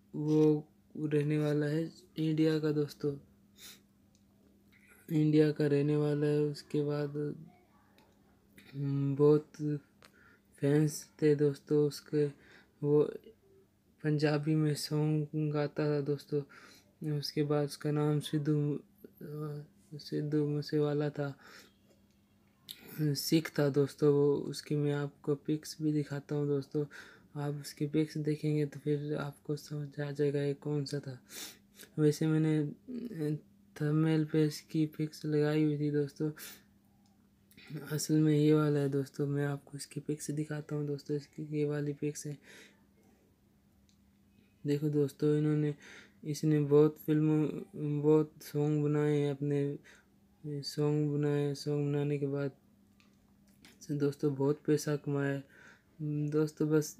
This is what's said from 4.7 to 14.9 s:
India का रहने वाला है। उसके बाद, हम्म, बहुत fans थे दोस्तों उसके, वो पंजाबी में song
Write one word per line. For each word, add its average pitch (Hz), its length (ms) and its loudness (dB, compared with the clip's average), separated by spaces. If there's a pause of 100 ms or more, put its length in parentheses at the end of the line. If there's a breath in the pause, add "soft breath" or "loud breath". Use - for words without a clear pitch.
India 151 360 6
का 147 160 0
रहने 143 280 2
वाला 147 320 0
है। 147 120 2
उसके 147 440 -2
बाद, 147 260 -4 (1700)
हम्म, 139 400 0
बहुत 147 360 4 (1040 soft breath)
fans 147 540 0 (120)
थे 151 140 6
दोस्तों 147 520 0
उसके, 147 380 -2 (580 loud breath)
वो 147 280 4 (920)
पंजाबी 151 520 0
में 151 200 0
song 151 600 -2